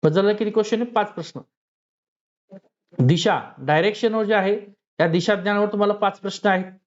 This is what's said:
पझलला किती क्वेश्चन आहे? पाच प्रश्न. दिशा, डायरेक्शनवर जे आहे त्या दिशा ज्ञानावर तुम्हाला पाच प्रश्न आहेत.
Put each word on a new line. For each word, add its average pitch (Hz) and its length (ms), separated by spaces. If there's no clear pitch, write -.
पझलला 190 300
किती 208 180
क्वेश्चन 214 320
आहे? 240 80
पाच 208 220
प्रश्न. - 280
दिशा, 160 420
डायरेक्शनवर 208 680
जे 214 100
आहे 202 320
त्या - 420
दिशा 175 260
ज्ञानावर 202 380
तुम्हाला 202 220
पाच 202 260
प्रश्न 202 280
आहेत. 185 240